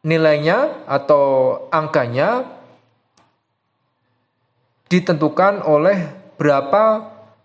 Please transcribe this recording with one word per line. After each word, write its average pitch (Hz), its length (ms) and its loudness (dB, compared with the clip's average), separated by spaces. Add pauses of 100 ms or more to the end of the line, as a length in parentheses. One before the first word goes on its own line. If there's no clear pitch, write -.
nilainya 160 840 0
atau 135 680 2 (160)
angkanya 156 720 -2 (2500)
ditentukan 180 720 0
oleh 160 480 0 (240)
berapa 202 720 0 (380)